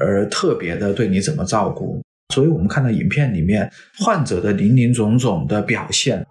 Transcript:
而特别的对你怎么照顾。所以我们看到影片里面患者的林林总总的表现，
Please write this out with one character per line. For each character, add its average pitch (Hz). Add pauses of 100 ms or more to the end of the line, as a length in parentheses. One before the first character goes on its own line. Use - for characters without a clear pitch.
而 101
特 -
别 85
的 101
对 107
你 95
怎 78
么 95
照 101
顾。 - (320)
所 135
以 156
我 165
们 202
看 147
到 123
影 98
片 131
里 87
面 98 (280)
患 202
者 104
的 104
林 101
林 120
总 110
总 113
的 104
表 107
现， -